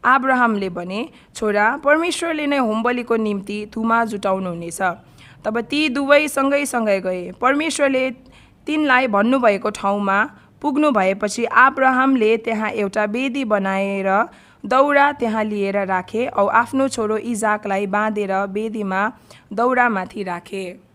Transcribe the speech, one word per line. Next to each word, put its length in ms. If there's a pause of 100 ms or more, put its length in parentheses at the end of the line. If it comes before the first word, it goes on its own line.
अब्राहमले 640
भने, 400 (260)
"छोरा, 420
परमेश्वरले 680
नै 100
होम 260
बलिको 320
निम्ति 600
थुमा 300
जुटाउनुहुनेछ।" 760 (640)
तब 160
ती 280
दुवै 380
सँगैसँगै 720
गए। 320
परमेश्वरले 800 (540)
तिनलाई 420
भन्नुभएको 640
ठाउँमा 600 (320)
पुग्नु 300
भएपछि 520
अब्राहमले 920
त्यहाँ 320
एउटा 360
वेदी 400
बनाएर 840 (380)
दाउरा 460
त्यहाँ 320
लिएर 420
राखे 420
औ 200
आफ्नो 400
छोरो 300
इजाकलाई 680
बाँधेर 480
वेदीमा 760 (420)
दाउरामाथि 680
राखे। 540 (180)